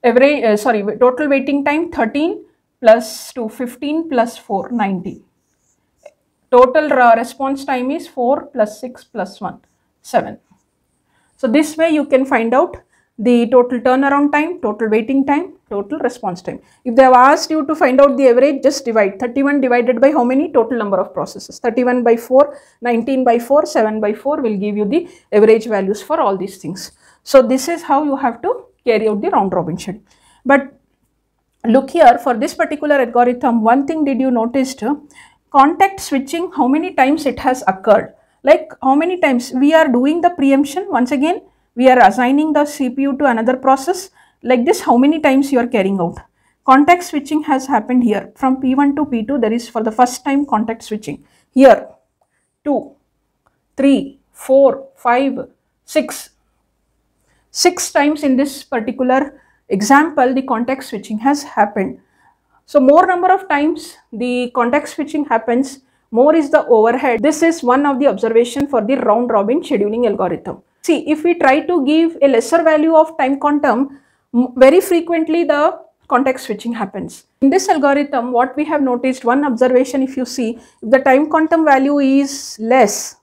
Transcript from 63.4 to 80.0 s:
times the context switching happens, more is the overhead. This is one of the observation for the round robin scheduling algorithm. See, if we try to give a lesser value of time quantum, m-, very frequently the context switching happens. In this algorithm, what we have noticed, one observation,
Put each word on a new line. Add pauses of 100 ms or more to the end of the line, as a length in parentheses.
times (120)
the
context
switching
happens, (300)
more
is
the
overhead.
This
is
one
of
the
observation
for
the
round
robin
scheduling
algorithm. (180)
See,
if
we
try
to
give
a
lesser
value
of
time
quantum, (340)
m-,
very
frequently
the (300)
context
switching
happens. (160)
In
this
algorithm,
what
we
have
noticed,
one
observation,